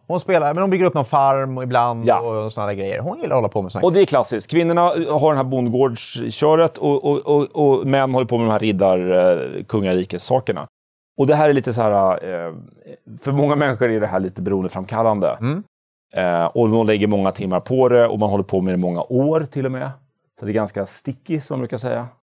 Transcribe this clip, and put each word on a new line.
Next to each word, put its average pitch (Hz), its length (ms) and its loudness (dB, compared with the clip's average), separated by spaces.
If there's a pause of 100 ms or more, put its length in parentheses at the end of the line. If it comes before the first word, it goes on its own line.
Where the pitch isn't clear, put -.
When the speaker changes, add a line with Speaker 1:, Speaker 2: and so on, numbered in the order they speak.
Speaker 1:
hon 175 120 -2
spelar, 156 340 2
men 180 100 0
hon 196 60 0
bygger 185 160 2
upp 175 80 2
någon 143 120 0
farm 135 520 2
och 127 60 -6
ibland 120 420 0
Speaker 2:
Ja. 113 140 4
Speaker 1:
och 110 340 -4
såna 104 140 -4
där 101 60 -2
grejer. 98 260 -6
Hon 180 180 -8
gillar 339 180 -6
att - 20 4
hålla 107 120 0
på 104 120 -4
med 92 100 -8
sånt 101 100 -6
här. 175 60 4
Speaker 2:
Och 180 60 2
det 185 80 4
är 185 40 6
klassiskt. 120 460 -2
Kvinnorna 170 300 2
har 156 480 2
den 147 80 0
här 135 60 0
bondgårdsköret 131 1300 0
och, 143 280 -2
och, 143 140 0
och, 147 240 2 (120)
och 135 320 2
män 135 260 2
håller 127 140 0
på 123 100 -2
med 117 100 0
de 110 40 2
här 107 80 2
riddar-, 92 1000 2
eh, 95 60 -10
kungarikes-sakerna. 95 1040 -2 (500)
Och 135 100 2
det 147 80 4
här 151 140 4
är 147 40 4
lite 127 200 0
så 113 80 -2
här, 101 300 4 (360)
eh, 82 60 -10 (680)
för 139 100 -4
många 143 240 2
människor 131 340 0
är 110 100 0
det 104 80 -2
här 95 120 -2
lite 92 220 -6
beroendeframkallande. 95 1000 -2
Speaker 1:
Mm. 143 240 -6 (500)
Speaker 2:
Eh, 87 320 0
och 113 240 0
de 113 180 2
lägger 104 200 2
många 98 240 0
timmar 92 280 -4
på 131 300 2
det 120 180 6
och 110 120 -2
man 104 100 0
håller 101 140 0
på 95 180 0
med 92 120 0
det 90 40 0
många 90 260 -2
år 143 400 0
till 139 220 -8
och 131 60 -4
med. 131 200 -8 (480)
Så - 60 -12
det 107 60 -4
är - 20 -2
ganska 104 320 -2
sticky, - 560 -8
som 151 140 -10
man 131 60 -6
brukar 123 160 -8
säga. 120 300 -6 (260)